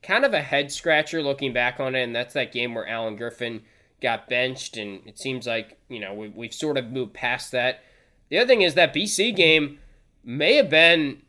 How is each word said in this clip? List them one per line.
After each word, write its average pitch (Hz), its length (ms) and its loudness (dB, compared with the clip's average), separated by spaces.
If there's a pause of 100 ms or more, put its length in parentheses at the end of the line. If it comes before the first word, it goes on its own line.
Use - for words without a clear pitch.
kind 233 240 0
of 233 80 0
a 151 80 8
head 143 320 0
scratcher 156 500 2
looking 139 300 -2
back 123 260 0
on 131 160 -2
it, 127 80 0
and 120 100 -4
that's 120 200 -4
that 127 180 -2
game 120 240 -4
where 110 100 -6
Alan 113 300 -6
Griffin 117 460 -8 (400)
got 117 260 -4
benched, 127 480 -4
and 101 320 -10
it 107 100 -20
seems 127 300 -8
like, 113 400 -6
you 123 100 -14
know, 101 160 -12
we, 107 140 -12
we've 113 260 -14
sort 147 240 -4
of 120 140 -6
moved 127 220 -6
past 123 400 -6
that. 127 280 -2 (480)
The 160 80 -2
other 240 100 2
thing 240 140 4
is 170 120 2
that 170 180 4
B 196 160 -2
C 220 240 0
game 160 480 4 (460)
may 147 300 2
have 240 140 4
been 156 580 4